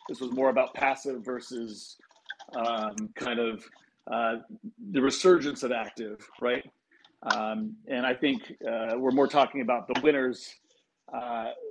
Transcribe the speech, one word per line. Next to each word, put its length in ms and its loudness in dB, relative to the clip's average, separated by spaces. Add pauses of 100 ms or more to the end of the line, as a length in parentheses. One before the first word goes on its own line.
this 140 -8
was 100 -4
more 180 4
about 240 4
passive 520 -2
versus, 720 -8 (580)
um, 400 -2 (200)
kind 240 -2
of, 240 -2 (460)
uh, 260 0 (560)
the 100 2
resurgence 640 4
of 80 0
active, 540 -6 (160)
right? 220 0 (600)
Um, 520 -2 (120)
and 180 -2
I 80 2
think, 400 -2 (120)
uh, 320 -2
we're 140 2
more 160 6
talking 340 4
about 260 0
the 140 0
winners, 540 2 (580)
uh, 380 -4 (200)